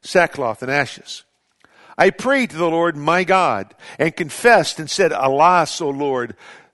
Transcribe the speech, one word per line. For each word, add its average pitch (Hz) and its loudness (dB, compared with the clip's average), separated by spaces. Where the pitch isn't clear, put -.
sackcloth, 139 0
and 127 -6
ashes. - -6
I 185 6
prayed 254 -2
to 156 -12
the 170 0
Lord 165 0
my 165 0
God 160 0
and 156 -2
confessed 180 2
and 156 -10
said, 175 0
'Alas, 151 2
O 147 -4
Lord, 135 -4